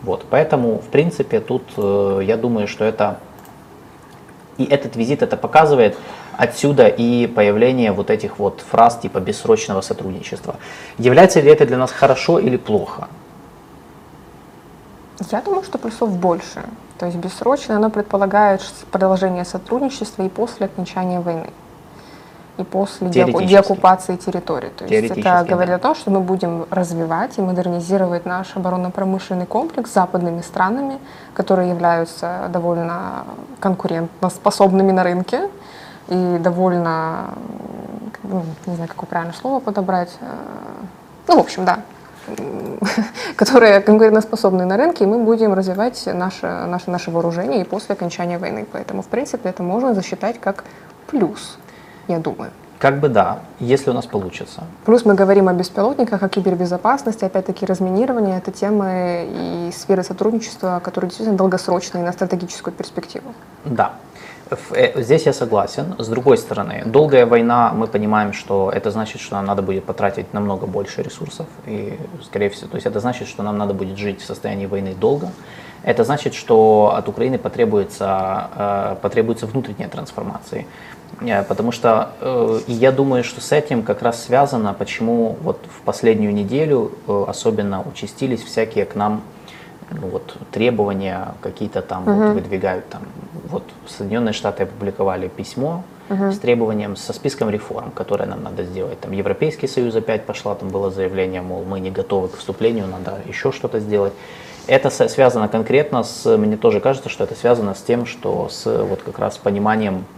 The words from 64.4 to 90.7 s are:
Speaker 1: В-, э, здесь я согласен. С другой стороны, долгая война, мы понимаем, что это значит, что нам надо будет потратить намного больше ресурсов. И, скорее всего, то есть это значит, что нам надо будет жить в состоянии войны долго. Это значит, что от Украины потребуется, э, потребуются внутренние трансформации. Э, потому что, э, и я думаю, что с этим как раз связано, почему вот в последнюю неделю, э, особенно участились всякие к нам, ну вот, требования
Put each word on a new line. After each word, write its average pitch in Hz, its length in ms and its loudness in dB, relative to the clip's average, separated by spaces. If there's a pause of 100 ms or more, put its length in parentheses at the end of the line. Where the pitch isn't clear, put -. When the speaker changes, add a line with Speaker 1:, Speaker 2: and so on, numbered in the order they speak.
Speaker 1:
В-, - 240 -8
э, - 300 2
здесь 143 240 4
я 135 60 4
согласен. 110 640 -2
С 113 80 -4
другой 123 320 4
стороны, 107 460 -6
долгая 131 420 6
война, 117 440 4
мы 110 140 0
понимаем, 107 480 0
что 98 420 0
это 101 140 -2
значит, 107 320 -6
что - 140 -8
нам 98 100 -2
надо 101 160 0
будет 95 220 -2
потратить 101 500 -4
намного 101 320 -2
больше 98 380 -6
ресурсов. - 420 -10 (220)
И, 104 260 -8 (300)
скорее 101 260 -2
всего, - 180 -12
то - 100 -8
есть - 100 -4
это 107 120 -2
значит, 123 280 -4
что - 160 -10
нам 104 160 -4
надо 101 160 -2
будет 95 240 -6
жить 101 220 -6
в - 40 -16
состоянии 104 400 -8
войны 98 340 -6
долго. 147 300 2 (540)
Это 120 200 2
значит, 139 300 0
что 107 640 6
от 104 100 -4
Украины 120 300 -2
потребуется, 98 1160 -2
э, 101 460 -2
потребуются 113 440 0
внутренние 110 420 -6
трансформации. - 800 -10 (560)
Э, 104 220 0
потому 113 280 -2
что, 113 380 2 (120)
э, 113 460 0
и 123 60 -4
я 123 180 6
думаю, 131 320 2
что - 180 -10
с - 120 -2
этим 135 300 0
как - 180 -2
раз 117 220 -2
связано, 120 500 2
почему 113 720 -2
вот - 140 -2 (220)
в - 60 -20
последнюю 107 480 2
неделю, 120 580 0 (160)
э, 101 220 0
особенно 101 520 -2
участились 117 640 -6
всякие 110 420 -2
к - 100 -14
нам, 107 260 0 (680)
ну - 180 -8
вот, - 280 -8 (160)
требования 101 760 0 (140)